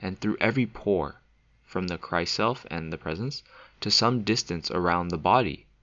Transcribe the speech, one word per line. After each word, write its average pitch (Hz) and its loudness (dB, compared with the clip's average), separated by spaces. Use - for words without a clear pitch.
and 95 -6
through 104 0
every 120 2
pore, 90 -2
from 92 -4
the 87 -4
Christ 87 -2
self 117 0
and 80 -6
the 82 -6
presence, 95 -6
to 110 -2
some 117 4
distance 98 -2
around 87 2
the 87 -2
body. 92 2